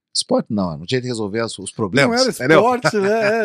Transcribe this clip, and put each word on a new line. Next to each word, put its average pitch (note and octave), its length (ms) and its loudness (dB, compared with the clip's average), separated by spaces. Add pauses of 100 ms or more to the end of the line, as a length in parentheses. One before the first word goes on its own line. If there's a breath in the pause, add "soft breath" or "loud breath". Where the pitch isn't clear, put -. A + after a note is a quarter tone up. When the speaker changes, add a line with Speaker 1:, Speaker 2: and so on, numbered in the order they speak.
(160)
Speaker 1:
Esporte - 360 -2
não, G2 200 -2
era D2+ 100 -10
um E2+ 60 -16
jeito B2+ 160 -2
de B2 60 -6
resolver A2 320 -4
as, A2+ 180 -6
os F#2+ 120 -14
problemas, C3 440 0
Speaker 2:
Não B3 60 2
era B3+ 100 0
Speaker 1:
entendeu? D3+ 280 4
Speaker 2:
esporte, A#3+ 380 2
né? G#3 420 0
É, A3 60 0